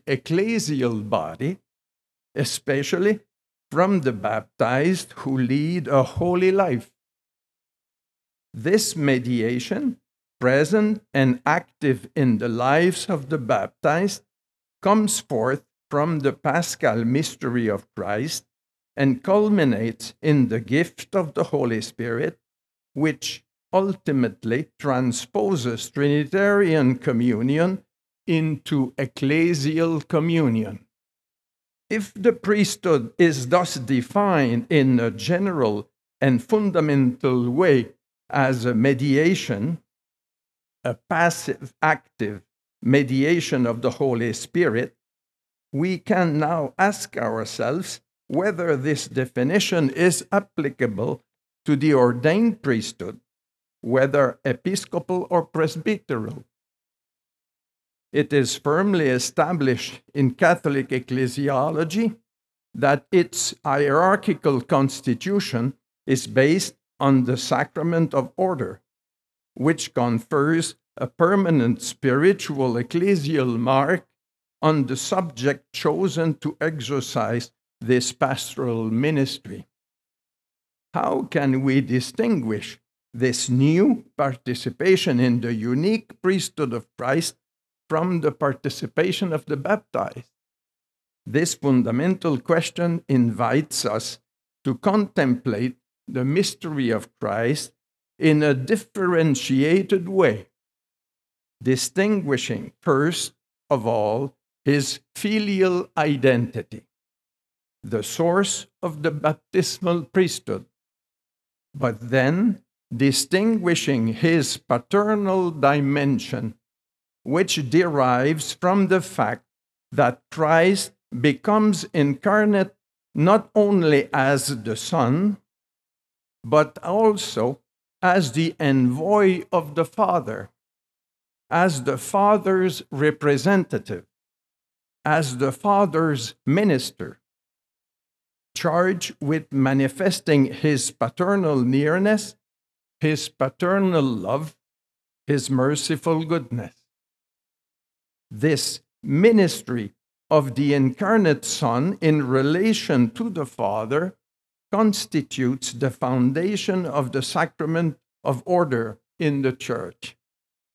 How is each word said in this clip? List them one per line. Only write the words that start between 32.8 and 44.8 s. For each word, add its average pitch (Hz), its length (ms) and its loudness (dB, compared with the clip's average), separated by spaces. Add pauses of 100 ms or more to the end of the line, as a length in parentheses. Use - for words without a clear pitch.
is 139 300 2
thus 175 260 2
defined 135 960 0
in 131 300 4
a 113 100 0
general 120 800 -2 (320)
and 127 220 4
fundamental 143 1080 0
way 139 420 2 (380)
as 131 340 0
a 123 100 0
mediation, 139 1080 0 (1000)
a 120 100 -4 (140)
passive, 160 720 -2
active 107 640 -2 (400)
mediation 135 840 2
of 117 140 -4
the 120 120 0
Holy 120 400 -2
Spirit, 123 640 -2 (760)